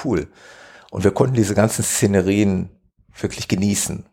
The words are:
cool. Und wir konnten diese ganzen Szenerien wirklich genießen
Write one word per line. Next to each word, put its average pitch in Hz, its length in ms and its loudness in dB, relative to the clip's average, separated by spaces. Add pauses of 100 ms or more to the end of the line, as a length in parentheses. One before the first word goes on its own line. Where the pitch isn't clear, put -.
cool. 101 240 -2 (640)
Und 95 140 -6
wir 98 80 4
konnten 131 220 0
diese 104 200 2
ganzen 107 280 2
Szenerien 98 880 2 (500)
wirklich - 280 -8
genießen - 640 -2